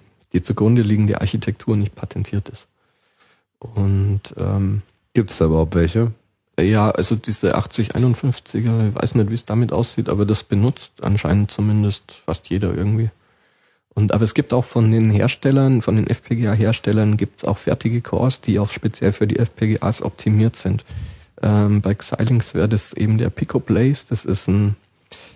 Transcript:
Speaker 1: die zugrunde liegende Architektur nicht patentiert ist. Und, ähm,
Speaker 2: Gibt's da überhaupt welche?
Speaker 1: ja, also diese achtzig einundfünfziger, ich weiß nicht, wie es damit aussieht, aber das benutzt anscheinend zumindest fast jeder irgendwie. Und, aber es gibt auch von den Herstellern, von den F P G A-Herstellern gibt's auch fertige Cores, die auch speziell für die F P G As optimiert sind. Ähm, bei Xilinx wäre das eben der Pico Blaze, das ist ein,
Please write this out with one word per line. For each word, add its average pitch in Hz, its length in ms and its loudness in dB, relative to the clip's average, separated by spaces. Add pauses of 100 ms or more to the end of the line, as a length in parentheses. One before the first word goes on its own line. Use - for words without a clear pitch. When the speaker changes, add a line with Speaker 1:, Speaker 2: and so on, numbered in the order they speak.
(320)
Speaker 1:
die - 120 0
zugrunde 113 400 2
liegende 104 380 2
Architektur 107 540 -2
nicht 101 200 -2
patentiert - 540 -6
ist. - 180 -20 (880)
Und, 98 640 0 (160)
ähm, 98 460 -2 (320)
Speaker 2:
Gibt's 107 240 0
da 82 60 4
überhaupt 80 280 2
welche? 87 380 2 (480)
Speaker 1:
ja, 104 320 4
also - 240 -2
diese 104 400 -2
achtzig - 400 -4
einundfünfziger, 113 920 0
ich - 60 -6
weiß - 200 -2
nicht, 107 160 2
wie - 20 -4
es 117 120 -6
damit 117 280 0
aussieht, 113 340 -2
aber 104 180 0
das 104 180 0
benutzt 113 580 -2
anscheinend 101 500 0
zumindest 104 600 -2 (140)
fast - 220 -6
jeder 92 260 -2
irgendwie. 104 340 0 (840)
Und, 104 200 2
aber 107 120 2
es - 80 -2
gibt - 200 -2
auch 123 120 2
von 110 260 2
den 113 180 4
Herstellern, 131 720 2
von 98 140 0
den 107 120 2
F - 160 -2
P 123 120 -4
G 117 140 0
A-Herstellern 107 640 2
gibt's - 300 -4
auch 98 120 0
fertige - 440 -2
Cores, - 400 -2
die 104 180 0
auch 101 100 0
speziell - 440 -2
für - 120 -2
die 104 120 0
F 113 180 0
P 113 120 -2
G 110 140 0
As 104 200 -2
optimiert 107 560 0
sind. 98 260 -4 (580)
Ähm, 104 400 4
bei 98 120 0
Xilinx - 600 -2
wäre 87 140 0
das 107 260 -2
eben 110 240 0
der 110 120 0
Pico - 320 -2
Blaze, 120 480 0
das - 160 -6
ist - 240 -4
ein, 101 260 2 (600)